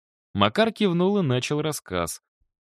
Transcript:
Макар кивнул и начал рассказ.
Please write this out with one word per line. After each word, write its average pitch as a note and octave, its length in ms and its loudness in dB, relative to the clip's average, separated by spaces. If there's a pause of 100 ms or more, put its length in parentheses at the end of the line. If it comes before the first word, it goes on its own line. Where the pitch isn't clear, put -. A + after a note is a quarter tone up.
(340)
Макар A2 400 2
кивнул F#3 440 0
и G3 40 0
начал C#3 400 -2
рассказ. F#2 600 -6 (440)